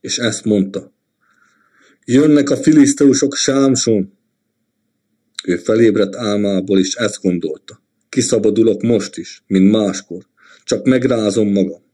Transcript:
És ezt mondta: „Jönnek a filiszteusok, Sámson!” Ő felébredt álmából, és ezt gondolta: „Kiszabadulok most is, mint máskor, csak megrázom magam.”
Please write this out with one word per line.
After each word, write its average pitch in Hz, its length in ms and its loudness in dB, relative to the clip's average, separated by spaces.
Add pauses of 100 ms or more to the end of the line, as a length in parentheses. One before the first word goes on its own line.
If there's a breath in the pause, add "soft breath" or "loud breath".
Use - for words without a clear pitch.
És - 160 -8
ezt 117 280 -6
mondta: 101 480 -4 (1120)
„Jönnek 143 440 2
a 131 80 0
filiszteusok, 143 760 2
Sámson!” 127 760 0 (1300)
Ő 90 100 -2
felébredt 110 580 0
álmából, 101 640 -2
és - 160 -2
ezt 113 260 -6
gondolta: 87 600 -6 (280)
„Kiszabadulok 113 720 0
most 113 360 -2
is, - 300 -16
mint 95 240 4
máskor, 98 560 -4 (360 soft breath)
csak - 220 -4
megrázom 113 680 0
magam.” 95 300 -2 (120)